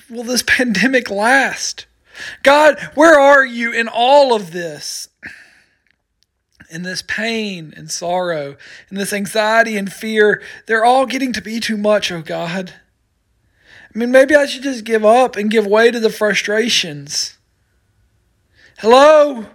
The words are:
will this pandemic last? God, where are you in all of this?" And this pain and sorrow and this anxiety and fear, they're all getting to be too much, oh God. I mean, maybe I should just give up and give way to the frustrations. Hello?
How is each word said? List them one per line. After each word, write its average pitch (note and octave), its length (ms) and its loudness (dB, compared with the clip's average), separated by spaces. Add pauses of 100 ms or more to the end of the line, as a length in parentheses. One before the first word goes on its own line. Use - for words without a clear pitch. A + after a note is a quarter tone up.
will A#3 140 -12
this A#3 200 -4
pandemic B3 680 0
last? A3 800 -2 (540)
God, D4 380 4 (160)
where D4+ 240 6
are C#4 260 6
you A#3 280 -6
in A3+ 160 -4
all C4 440 4
of F#3 200 -4
this?" D#3+ 560 -12 (1600)
And E3+ 140 -12
this F3+ 160 -8
pain G#3+ 720 -8
and D#3 160 -16
sorrow E3+ 640 -4 (340)
and F#3+ 80 -10
this G3 160 -6
anxiety A3 640 -2
and G3 140 -8
fear, G#3+ 500 0 (260)
they're A3 180 -2
all C4 200 2
getting B3+ 280 -6
to - 80 -10
be A3 180 -10
too A3 180 -6
much, G#3 340 -2
oh E3+ 100 -10
God. E3+ 520 -10 (1200)
I - 40 -10
mean, A#3+ 140 -2
maybe C4+ 240 6
I C#4+ 100 4
should B3 180 -10
just B3 220 -8
give A3 180 -2
up A#3 320 4
and G#3 160 -4
give G#3+ 160 0
way A3 240 4
to A#3+ 80 -6
the A3 100 0
frustrations. G3+ 1300 -4 (1400)
Hello? C#4 760 4